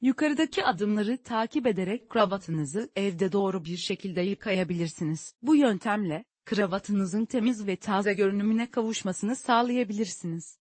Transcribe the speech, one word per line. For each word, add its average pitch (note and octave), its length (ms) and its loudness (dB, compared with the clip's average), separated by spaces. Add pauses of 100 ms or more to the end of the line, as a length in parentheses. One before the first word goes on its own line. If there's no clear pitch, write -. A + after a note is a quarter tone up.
Yukarıdaki D4+ 640 2
adımları G#3 580 0
takip A#3 440 -2
ederek F#3+ 420 -2
kravatınızı F#3+ 880 -2
evde F#3+ 360 0
doğru F#3+ 340 0
bir F3 120 -6
şekilde F#3 440 -4
yıkayabilirsiniz. F3 1200 -2
Bu D4 140 4
yöntemle, G#3 680 2 (200)
kravatınızın G3 800 0
temiz A3 420 -2
ve F#3 80 0
taze G3+ 380 0
görünümüne G#3 580 2
kavuşmasını A3 640 -2
sağlayabilirsiniz. A3+ 1300 0